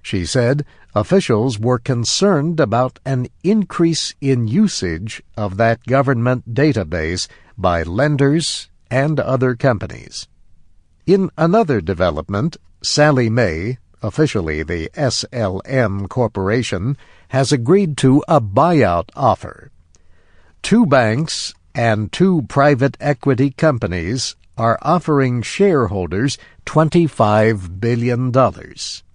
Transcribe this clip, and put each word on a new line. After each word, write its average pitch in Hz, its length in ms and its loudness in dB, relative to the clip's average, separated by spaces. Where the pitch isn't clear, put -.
She 90 240 -6
said 135 400 0
officials 117 640 0
were 120 200 0
concerned 151 800 0
about 127 460 0
an 127 240 -2
increase 170 800 0
in 127 260 0
usage 107 760 -2
of 101 220 -4
that 113 260 2
government 123 680 0
database 87 760 0
by 87 240 0
lenders 143 880 -2
and 139 300 0
other 127 340 0
companies. - 720 -4
In 190 300 2
another 165 460 2
development, 90 760 -2
Sallie 143 460 2
Mae, 110 480 -2
officially 98 600 -2
the 82 320 -6
S 135 380 -2
L 98 320 -4
M 101 440 -2
Corporation, 110 840 -2
has 135 240 0
agreed 151 440 2
to 135 320 4
a 160 100 4
buyout 110 800 2
offer. - 540 -2
Two 226 240 4
banks 127 680 0
and 110 380 0
two 180 300 2
private 139 580 2
equity 135 500 0
companies 104 840 -2
are 117 240 0
offering 139 580 0
shareholders 110 960 0
twenty-five 110 1120 2
billion 120 500 0
dollars. - 720 -2